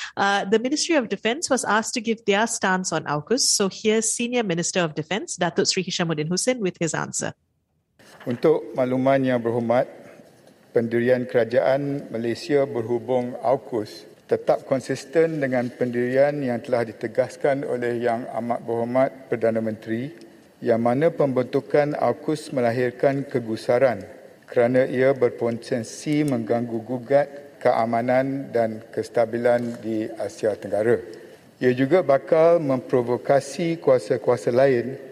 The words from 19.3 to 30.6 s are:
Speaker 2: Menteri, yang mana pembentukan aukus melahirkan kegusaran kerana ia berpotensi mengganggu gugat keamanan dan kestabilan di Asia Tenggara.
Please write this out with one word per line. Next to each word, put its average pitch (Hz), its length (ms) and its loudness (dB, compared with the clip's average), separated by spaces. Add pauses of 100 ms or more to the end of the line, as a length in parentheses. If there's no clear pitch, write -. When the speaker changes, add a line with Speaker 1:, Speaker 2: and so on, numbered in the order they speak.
Speaker 2:
Menteri, 113 560 -6 (480)
yang 117 160 2
mana 131 320 2
pembentukan 143 880 0
aukus 135 480 -2
melahirkan 127 800 0
kegusaran 120 720 0 (480)
kerana 127 400 4
ia 131 240 4
berpotensi 120 1120 -2
mengganggu 117 540 -2 (100)
gugat 131 400 0 (320)
keamanan 123 880 0
dan 113 400 0
kestabilan 120 960 0
di 110 240 -2
Asia 104 480 -4
Tenggara. 104 640 0 (400)